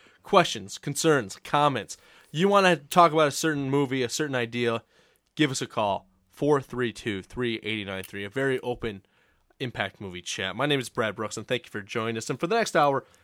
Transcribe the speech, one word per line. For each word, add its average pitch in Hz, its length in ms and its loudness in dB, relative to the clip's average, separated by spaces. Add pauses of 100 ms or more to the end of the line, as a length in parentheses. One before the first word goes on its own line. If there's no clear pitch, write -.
(240)
questions, 117 520 2
concerns, 143 680 0
comments, 143 520 0 (360)
you 170 160 2
want 202 180 6
to 160 180 4
talk 170 280 6
about 156 160 4
a - 20 2
certain 143 400 -2
movie, 135 320 2
a 117 60 -2
certain 143 260 -4
idea, 117 480 0 (540)
give 147 160 2
us 131 100 -6
a 123 60 -6
call. 101 400 -2 (200)
Four 147 320 2
three 120 320 -4
two, 101 300 -6
three 117 400 -6
eighty-nine 98 400 -8
three. 98 220 -12
A 101 40 -10
very 135 300 -2
open 113 440 -8 (580)
Impact 113 400 -6
Movie 90 200 -10
Chat. 95 360 -6
My 131 100 -2
name 143 140 2
is 117 80 -8
Brad 110 260 -2
Brooks, 107 220 -8
and 110 100 -12
thank 123 200 -4
you - 40 -20
for 107 100 -8
joining 113 360 -4
us. 113 120 -6
And 135 120 -6
for 170 80 -2
the 214 80 0
next 226 180 -2
hour, 143 300 4 (200)